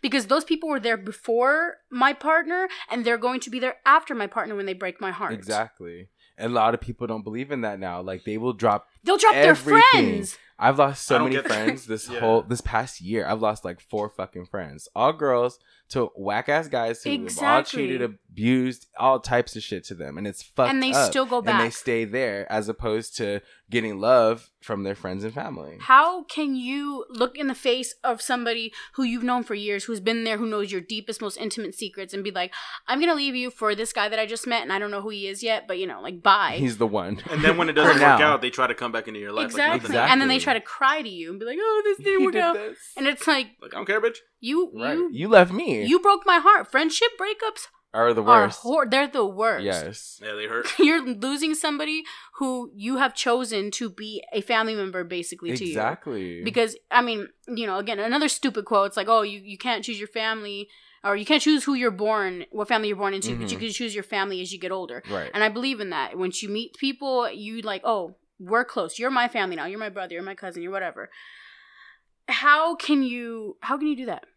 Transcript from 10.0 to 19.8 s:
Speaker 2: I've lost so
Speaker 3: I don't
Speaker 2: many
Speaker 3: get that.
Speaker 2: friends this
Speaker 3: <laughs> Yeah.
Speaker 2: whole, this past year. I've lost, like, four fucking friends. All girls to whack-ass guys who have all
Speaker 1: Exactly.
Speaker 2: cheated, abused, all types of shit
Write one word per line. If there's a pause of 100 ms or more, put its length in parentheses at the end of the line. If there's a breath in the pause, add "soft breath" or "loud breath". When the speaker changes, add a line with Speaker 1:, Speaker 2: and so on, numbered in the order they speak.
Speaker 2:
I've
lost
so
Speaker 3:
I
don't
Speaker 2:
many
Speaker 3:
get
that. (120)
Speaker 2:
friends
this
Speaker 3:
<laughs>
Yeah.
Speaker 2:
whole,
this
past
year.
I've
lost,
like,
four
fucking
friends.
All
girls (320)
to
whack-ass
guys
who
have
all
Speaker 1:
Exactly.
Speaker 2:
cheated,
abused, (120)
all
types
of
shit